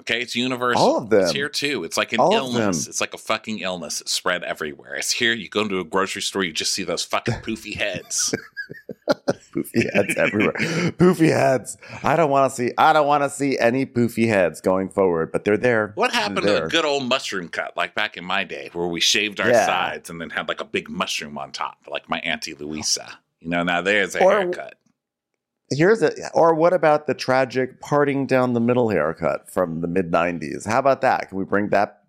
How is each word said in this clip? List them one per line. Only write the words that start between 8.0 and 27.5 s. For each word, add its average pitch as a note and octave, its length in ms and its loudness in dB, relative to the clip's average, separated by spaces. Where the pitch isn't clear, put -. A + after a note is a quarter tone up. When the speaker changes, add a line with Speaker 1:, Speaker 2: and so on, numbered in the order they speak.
Speaker 1:
<laughs> - 40 -18
Speaker 2:
Poofy - 400 -2
heads G2+ 220 0
everywhere. G2 360 2
Poofy D#3+ 340 6
heads. B2+ 460 0
I C3 120 2
don't D#3 140 4
wanna C3+ 200 4
see, B2 260 -4
I D3+ 160 6
don't D3+ 140 4
wanna C#3+ 240 2
see C#3 280 -2
any A#2+ 280 2
poofy A2+ 420 2
heads F2+ 320 2
going F#2+ 300 0
forward, E2+ 420 2
but E2+ 140 -4
they're G#2 100 4
there. G#2+ 380 0
Speaker 1:
What A#3 180 0
happened G#3 260 -2
Speaker 2:
They're F3+ 60 -2
Speaker 1:
to G#2 160 2
Speaker 2:
there. D#2+ 60 -4
Speaker 1:
a - 20 -4
good D#3+ 160 0
old C#3+ 200 0
mushroom G#2+ 440 -2
cut, - 260 -6
like F2 200 -4
back G#2+ 240 -2
in E2+ 80 -12
my F#2+ 180 -2
day, D#2 300 -12
where E2+ 120 -4
we E2+ 140 -4
shaved G#2 400 0
our F#2+ 80 2
Speaker 2:
Yeah. A2+ 160 6
Speaker 1:
sides E2+ 460 -2
and E2+ 100 -12
then D#2 100 -10
had, E2+ 180 -6
like, E2 120 -6
a D#2 60 -8
big E2 240 -6
mushroom D#2 480 -8
on C#2 140 -12
top, - 260 -8
like C#2+ 200 -8
my D#2+ 80 -4
Auntie D#2 360 -8
Louisa? D2+ 640 -6
You E2 80 -16
know, F2 140 0
now F2 180 0
there's G2 340 0
a - 80 0
Speaker 2:
Or F#3 100 6
Speaker 1:
haircut. - 320 -8
Speaker 2:
here's E3+ 320 4
a, D3 100 4
or E3 200 6
what E3 200 4
about D3+ 320 2
the B2+ 80 0
tragic C3 680 -2